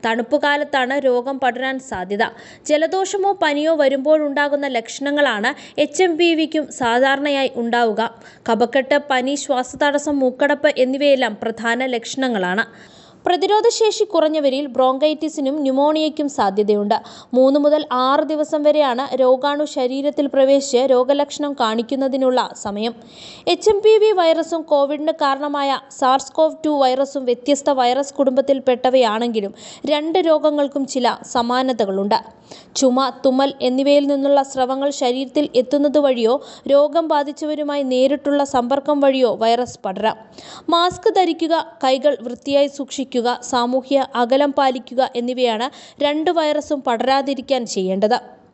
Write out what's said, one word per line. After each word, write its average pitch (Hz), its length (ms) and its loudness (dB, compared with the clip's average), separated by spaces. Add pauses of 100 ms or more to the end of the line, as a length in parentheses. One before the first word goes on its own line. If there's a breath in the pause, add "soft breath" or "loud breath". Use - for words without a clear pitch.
തണുപ്പുകാലത്താണ് 277 1000 0
രോഗം 254 380 0
പടരാൻ 262 340 -2 (120)
സാധ്യത. 202 360 -4 (440 loud breath)
ജലദോഷമോ 370 600 0 (120)
പനിയോ 302 380 0
വരുമ്പോഴുണ്ടാകുന്ന 285 920 0
ലക്ഷണങ്ങളാണ് 262 760 -2 (320 loud breath)
എച്ച് 294 240 -2
എം 339 100 0
പി 339 100 4 (120)
വിക്കും 311 260 -2 (140)
സാധാരണയായി 269 720 0 (100)
ഉണ്ടാവുക. 233 480 0 (400 loud breath)
കഫക്കെട്ട്, 240 480 0 (140)
പനി, 262 320 -2
ശ്വാസതടസ്സം, 285 800 -2
മൂക്കടപ്പ് 285 480 0 (120)
എന്നിവയെല്ലാം 262 600 2
പ്രധാന 233 420 -4 (100)
ലക്ഷണങ്ങളാണ്. 220 680 -2 (600 loud breath)
പ്രതിരോധശേഷി 415 840 0
കുറഞ്ഞവരിൽ 302 540 0 (100)
ബ്രോങ്കൈറ്റിസിനും 285 880 -2
ന്യൂമോണിയയ്ക്കും 302 720 0
സാധ്യതയുണ്ട്. 208 600 0 (420 loud breath)
മൂന്ന് 269 280 4
മുതൽ 294 180 4 (200)
ആറ് 285 300 2
ദിവസം 302 340 -2
വരെയാണ് 285 380 2 (180)
രോഗാണു 269 500 2
ശരീരത്തിൽ 277 640 -2
പ്രവേശിച്ച് 269 480 4 (100)
രോഗലക്ഷണം 285 600 0 (100)
കാണിക്കുന്നതിനുള്ള 254 760 0 (220)
സമയം. 214 320 -6 (600 loud breath)
എച്ച് - 180 2
എം 403 140 0
പി 440 160 8
വി 427 80 4 (100)
വൈറസും 330 500 0
കോവിഡിന് 294 520 0
കാരണമായ 277 580 -2 (180)
സാർസ് 269 380 0
കോവ് 320 200 2 (100)
ടു 302 160 0
വൈറസും 269 480 0
വ്യത്യസ്ത 247 380 0 (120)
വൈറസ് 254 400 0
കുടുംബത്തിൽപ്പെട്ടവയാണെങ്കിലും 247 1300 0 (400 loud breath)
രണ്ട് 320 340 0
രോഗങ്ങൾക്കും 294 680 0
ചില 240 220 0 (180)
സമാനതകളുണ്ട്. 233 840 0 (600 loud breath)
ചുമ, 254 200 2 (260)
തുമ്മൽ 269 260 2 (180)
എന്നിവയിൽ 277 420 4
നിന്നുള്ള 277 300 2 (100)
സ്രവങ്ങൾ 269 380 -2 (120)
ശരീരത്തിൽ 262 440 -2 (160)
എത്തുന്നത് 285 460 2
വഴിയോ 240 280 2 (380 loud breath)
രോഗം 294 400 2
ബാധിച്ചവരുമായി 294 800 -4
നേരിട്ടുള്ള 285 480 0 (140)
സമ്പർക്കം 277 500 0
വഴിയോ 262 280 2 (100)
വൈറസ് 233 420 -2
പടരാം. 202 320 -2 (580 loud breath)
മാസ്ക് 349 440 0
ധരിക്കുക, 330 360 0 (300)
കൈകൾ 269 300 2 (120)
വൃത്തിയായി 277 520 0
സൂക്ഷിക്കുക, 269 360 -8 (360)
സാമൂഹ്യ 254 560 0 (160)
അകലം 269 360 2
പാലിക്കുക 262 520 0 (100)
എന്നിവയാണ് 240 480 -2 (380 loud breath)
രണ്ട് 302 240 0 (100)
വൈറസും 302 480 -2
പടരാതിരിക്കാൻ 254 760 0 (100)
ചെയ്യേണ്ടത്. 196 440 0 (360)